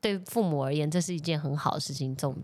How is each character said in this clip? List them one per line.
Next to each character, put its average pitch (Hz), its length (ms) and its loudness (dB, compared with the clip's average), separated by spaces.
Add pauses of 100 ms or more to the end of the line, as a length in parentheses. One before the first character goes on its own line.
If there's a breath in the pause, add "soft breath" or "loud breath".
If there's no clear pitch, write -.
对 202 200 0
父 220 220 0
母 151 220 2
而 135 80 0
言， 151 180 2
这 175 100 4
是 175 120 0
一 165 80 -2
件 160 180 0
很 147 160 -2
好 - 180 0
的 - 80 -2
事 143 120 -6
情， 131 240 -2
总， 135 280 -2